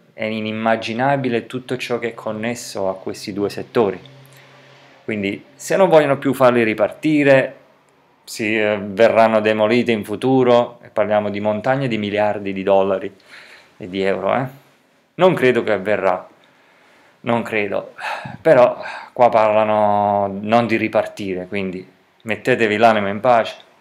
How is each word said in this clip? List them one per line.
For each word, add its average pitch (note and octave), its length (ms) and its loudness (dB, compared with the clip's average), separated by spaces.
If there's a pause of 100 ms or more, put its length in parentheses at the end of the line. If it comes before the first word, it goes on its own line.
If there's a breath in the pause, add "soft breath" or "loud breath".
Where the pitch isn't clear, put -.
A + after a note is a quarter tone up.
(120)
È - 140 -10
inimmaginabile A2+ 1200 -2
tutto B2+ 320 -10
ciò A#2+ 220 -6
che A2+ 100 -6
è A2+ 40 -14
connesso A2 760 -8
a F#2+ 60 -4
questi - 360 -12
due G2+ 180 -4
settori. G2 500 -2 (1080 loud breath)
Quindi G2+ 480 -6
se - 240 -4
non F#3+ 100 4
vogliono D3 300 4
più C#3 160 -2
farli A#2+ 300 4
ripartire, C3+ 1000 2 (600)
si, A2 340 -4
eh, G#2 220 0
verranno A2 580 4
demolite G#2+ 520 2
in G#2+ 120 -2
futuro, B2 800 2
e - 60 -20
parliamo G#2 400 0
di G2+ 100 -6
montagne A#2 480 -2
di A2+ 100 -2
miliardi G2+ 540 -2
di F#2+ 120 -6
dollari G2 500 0 (640 loud breath)
e F#2+ 120 -14
di F#2+ 120 -4
euro, F#2+ 340 -2
eh. C3 100 -2 (680 soft breath)
Non F3 180 4
credo B2 300 2
che A2 80 -2
avverrà, F#2+ 560 0 (960 soft breath)
non A#2 200 -2
credo, G2+ 520 -6 (480 loud breath)
però B2+ 400 4 (320 loud breath)
qua A#2+ 160 4
parlano G#2 1120 2
non A2+ 260 2
di G#2+ 80 -2
ripartire, G2+ 720 -4
quindi F#2 400 -8 (360)
mettetevi G#2+ 520 0
l'anima G#2+ 320 4
in G2+ 140 -6
pace. A#2 340 2 (260)